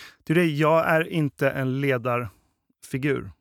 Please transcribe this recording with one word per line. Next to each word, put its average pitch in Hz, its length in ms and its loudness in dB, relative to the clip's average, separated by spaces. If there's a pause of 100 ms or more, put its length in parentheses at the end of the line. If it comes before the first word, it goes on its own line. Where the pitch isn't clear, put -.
(240)
Det 160 100 -2
är - 20 2
det, 175 100 4
jag 156 440 2
är 160 200 2
inte 143 420 0
en 135 300 -2
ledarfigur. 123 1600 -4